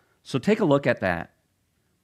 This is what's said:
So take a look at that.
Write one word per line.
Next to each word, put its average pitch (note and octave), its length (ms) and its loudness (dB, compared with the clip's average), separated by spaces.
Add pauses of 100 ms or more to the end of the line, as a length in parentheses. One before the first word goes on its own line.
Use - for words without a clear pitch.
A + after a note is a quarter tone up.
(240)
So - 160 -4
take G#3+ 200 0
a A3 60 0
look C#3+ 200 2
at B2+ 140 0
that. F2 320 -4 (720)